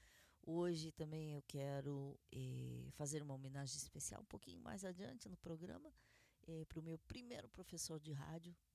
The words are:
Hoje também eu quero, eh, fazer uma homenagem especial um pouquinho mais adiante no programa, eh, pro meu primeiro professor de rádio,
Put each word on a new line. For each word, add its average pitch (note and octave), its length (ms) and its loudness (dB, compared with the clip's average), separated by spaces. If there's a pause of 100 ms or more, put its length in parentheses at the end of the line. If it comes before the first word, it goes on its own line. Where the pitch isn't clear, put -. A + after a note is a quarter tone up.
(440)
Hoje E3 480 6
também D#3 420 0
eu C#3+ 100 0
quero, C#3 760 2 (120)
eh, B2+ 600 0
fazer D3 300 2
uma C#3+ 140 -2
homenagem C3+ 420 0
especial - 440 -2
um G#3 40 -12
pouquinho F#3 340 -8
mais G3 240 -2
adiante G3+ 460 -4
no F3+ 80 -6
programa, F3 560 -4 (540)
eh, D#3+ 180 -2
pro - 160 -2
meu D#3+ 160 -2
primeiro A#3+ 520 -4
professor E3 500 -2
de D3+ 120 -4
rádio, E3 440 -2 (200)